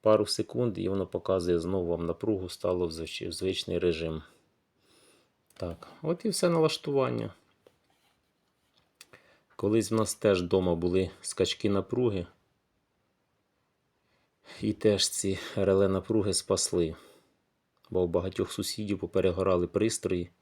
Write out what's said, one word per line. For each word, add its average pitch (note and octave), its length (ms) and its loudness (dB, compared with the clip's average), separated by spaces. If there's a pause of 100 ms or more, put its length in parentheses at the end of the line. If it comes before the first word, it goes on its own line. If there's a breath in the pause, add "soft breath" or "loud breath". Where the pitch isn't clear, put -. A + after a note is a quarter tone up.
Пару G#2+ 260 6
секунд, A#2 520 -2
і F#2 100 -2
воно F#2+ 180 -2
показує F2+ 520 0
знову F2 280 -2
вам E2+ 200 -2
напругу, F#2 420 -4
стало F2+ 380 -2
в E2 40 -4
звич-, E2 380 -10
в E2+ 40 -8
звичний F#2 460 -4
режим. D#2+ 440 -2 (1300 soft breath)
Так, E2+ 320 -8 (140)
от E3 220 -4
і A3+ 40 0
все F#3 200 0
налаштування. C#3 840 0 (2250 soft breath)
Колись G#2 340 2
в A2 40 0
нас A2 200 0
теж G2 280 4
вдома F2+ 320 2
були F2+ 360 0 (100)
скачки - 500 -2
напруги. G2+ 560 0 (2250)
І G#2+ 120 -2
теж G#2 360 2
ці F#2+ 300 -2 (180 loud breath)
реле G2 320 4
напруги G2 460 0
спасли. F2 640 0 (960 loud breath)
Бо F#2 120 2
у F2+ 40 2
багатьох F2+ 460 -2
сусідів G2+ 460 -4
поперегорали F2+ 680 2
пристрої. F#2+ 640 -2 (120)